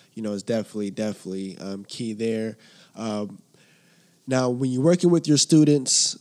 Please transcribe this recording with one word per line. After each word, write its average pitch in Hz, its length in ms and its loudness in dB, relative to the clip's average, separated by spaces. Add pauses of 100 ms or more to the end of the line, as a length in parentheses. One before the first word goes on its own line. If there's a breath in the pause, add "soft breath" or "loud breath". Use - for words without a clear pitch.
(140 soft breath)
you 110 80 -10
know, 107 100 -6
is 98 100 -6
definitely, 107 480 -4
definitely, 95 680 -8
um, 98 280 -10
key 113 260 -8
there. 110 440 -4 (380 soft breath)
Um, 104 460 -8 (880 soft breath)
now, 131 240 0
when 127 200 -2
you're 127 120 -2
working 175 280 4
with 165 160 2
your 147 120 4
students, 147 840 4